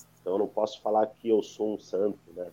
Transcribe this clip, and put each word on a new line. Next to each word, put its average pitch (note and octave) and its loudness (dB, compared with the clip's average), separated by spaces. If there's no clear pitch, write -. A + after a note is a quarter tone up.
Então, F2+ 0
eu G2+ 2
não G2+ 2
posso - -2
falar G#2+ 2
que - -8
eu G#2+ 6
sou G#2+ -4
um - -12
santo, G2 -2
né, F2 -10